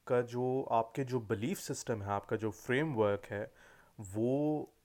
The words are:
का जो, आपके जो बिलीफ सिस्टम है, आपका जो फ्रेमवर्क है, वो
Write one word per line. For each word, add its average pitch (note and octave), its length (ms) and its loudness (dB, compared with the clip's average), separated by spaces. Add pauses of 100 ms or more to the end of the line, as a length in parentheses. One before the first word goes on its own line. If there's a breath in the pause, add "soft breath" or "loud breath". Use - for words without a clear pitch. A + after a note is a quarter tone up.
का B2 140 4
जो, B2+ 500 0
आपके A#2 340 2
जो B2 160 0
बिलीफ A2+ 380 -2
सिस्टम - 440 -4
है, G2 60 -6
आपका G2+ 280 0
जो G#2+ 140 0
फ्रेमवर्क A2 800 2
है, G#2 220 -4 (480 loud breath)
वो B2+ 680 0 (160)